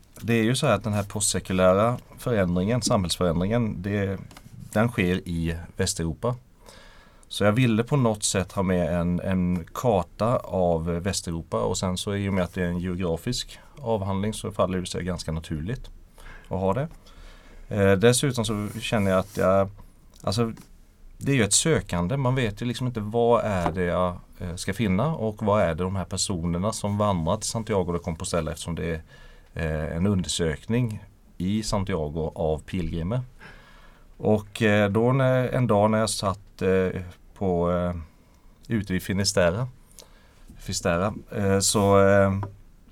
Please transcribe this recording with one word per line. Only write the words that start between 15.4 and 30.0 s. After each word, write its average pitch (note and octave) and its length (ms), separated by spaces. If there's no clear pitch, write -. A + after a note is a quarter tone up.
att F#2 100
ha F#2+ 140
det. C#3+ 140
Eh, G2 240
dessutom A#2+ 540
så G#2 220
känner G2+ 320
jag F#2 80
att - 180
jag, F#2+ 320
alltså, A2+ 320
det - 140
är C#3 40
ju A#2+ 80
ett G2 100
sökande, G2 640
man B2+ 180
vet A2+ 260
ju A#2+ 40
liksom B2 220
inte A#2+ 120
vad A#2 460
är F#2 260
det F#2 120
jag, F2 340
eh, F2 160
ska F#2+ 180
finna A#2 420
och A2 280
vad G#2 180
är E2 140
det E2 80
de F#2 120
här F2+ 100
personerna F2+ 680
som G#2 240
vandrar G2 400
till - 120
Santiago G2 420
de E2+ 80
Compostela, E2 520
eftersom E2 240
det E2 100
är, E2 160
eh, D#2 440
en F2+ 100